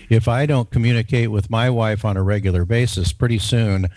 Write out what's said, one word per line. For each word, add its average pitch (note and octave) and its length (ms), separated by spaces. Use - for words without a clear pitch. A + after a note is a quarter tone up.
if A2+ 180
I B2 200
don't C3+ 240
communicate A#2 600
with G#2 180
my A#2 220
wife A2 340
on G2+ 120
a F#2+ 80
regular F#2+ 400
basis, A2+ 480
pretty A#2 260
soon, G2+ 460